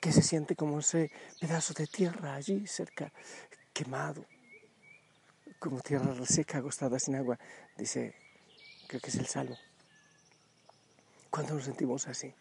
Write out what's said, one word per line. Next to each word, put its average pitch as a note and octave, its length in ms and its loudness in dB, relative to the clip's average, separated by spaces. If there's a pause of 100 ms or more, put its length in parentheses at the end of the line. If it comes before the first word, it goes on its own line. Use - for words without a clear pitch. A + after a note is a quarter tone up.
que F3 100 4
se D3+ 120 10
siente D#3+ 340 2
como D3+ 220 0
ese D#3 340 2 (260)
pedazo E3 360 0
de D#3 120 -2
tierra E3+ 460 0
allí G3 340 -2
cerca, D#3+ 460 -6 (640)
quemado, C#3+ 500 -4 (1300)
como C#3 220 -2
tierra C3+ 340 2 (100)
seca, - 340 2
agostada, C3 400 0
sin C3+ 180 0
agua, B2 220 0 (380)
dice, A#2+ 380 -4 (760)
creo - 140 -6
que - 80 -8
es - 60 0
el C3 100 0
Salmo. B2+ 320 -4 (1700)
Cuando D3+ 240 0
nos C#3+ 120 0
sentimos C3+ 420 0
así C3+ 340 -8